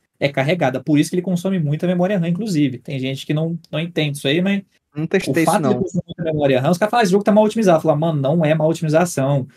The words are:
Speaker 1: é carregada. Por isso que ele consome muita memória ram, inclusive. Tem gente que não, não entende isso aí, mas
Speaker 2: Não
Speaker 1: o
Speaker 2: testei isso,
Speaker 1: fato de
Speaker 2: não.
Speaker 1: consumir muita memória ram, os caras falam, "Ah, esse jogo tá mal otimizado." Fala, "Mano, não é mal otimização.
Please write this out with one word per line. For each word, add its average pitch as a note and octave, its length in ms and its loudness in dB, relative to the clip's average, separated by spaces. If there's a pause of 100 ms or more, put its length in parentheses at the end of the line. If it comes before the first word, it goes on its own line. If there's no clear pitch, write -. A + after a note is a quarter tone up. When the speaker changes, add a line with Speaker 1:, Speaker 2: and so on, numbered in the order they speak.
(200)
Speaker 1:
é D3 100 0
carregada. C3+ 520 0
Por D3 180 2
isso E3 100 0
que F3+ 60 -4
ele F3+ 60 0
consome F#3 380 -2
muita D#3 280 -2
memória F#3 300 0
ram, E3 100 -2
inclusive. F3 500 0
Tem C#3 220 -10
gente C3+ 260 -6
que D3+ 80 -4
não, E3 240 -2 (140)
não D3+ 80 -4
entende D3+ 380 -4
isso - 100 -4
aí, D#3+ 140 2
mas G3 200 0 (320)
Speaker 2:
Não D3+ 120 -4
Speaker 1:
o - 20 -6
Speaker 2:
testei E3 360 0
isso, E3+ 80 4
Speaker 1:
fato F3+ 120 2
de C3+ 100 0
Speaker 2:
não. B2 80 -2
Speaker 1:
consumir - 240 -4
muita E3 280 -6
memória C#3 260 2
ram, C#3+ 120 2
os F3 60 2
caras G#3+ 140 0
falam, A#3+ 100 2
"Ah, - 20 4
esse F3+ 100 2
jogo G3+ 100 2
tá A3 80 2
mal G#3+ 140 6
otimizado." G3+ 360 2
Fala, D#3 140 2
"Mano, D#3 260 0
não D#3 240 2
é D3+ 80 2
mal D#3 160 2
otimização. D3+ 880 0